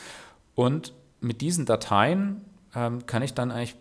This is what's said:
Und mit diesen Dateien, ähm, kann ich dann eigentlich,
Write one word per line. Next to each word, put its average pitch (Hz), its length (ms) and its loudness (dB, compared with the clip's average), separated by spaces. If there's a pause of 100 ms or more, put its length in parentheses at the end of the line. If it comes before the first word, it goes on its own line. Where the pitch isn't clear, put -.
(560)
Und 135 380 0 (260)
mit 117 220 -4
diesen 175 240 0
Dateien, 156 800 2 (280)
ähm, 120 320 -2
kann 117 180 0
ich 139 100 -4
dann 123 180 -2
eigentlich, 117 300 -6